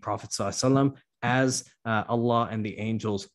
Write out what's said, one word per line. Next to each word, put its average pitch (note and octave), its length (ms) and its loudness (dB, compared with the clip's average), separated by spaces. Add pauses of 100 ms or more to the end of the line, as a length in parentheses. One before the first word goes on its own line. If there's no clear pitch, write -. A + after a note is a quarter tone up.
Prophet G#2 260 -6
sallallahu G2+ 180 -4
alaihi C3 220 0
wasallam, C#3 180 4 (320)
as, B2+ 300 2 (340)
uh, A2 240 0
Allah A#2 420 2
and A2 140 -4
the G#2 140 -8
angels G#2+ 560 -4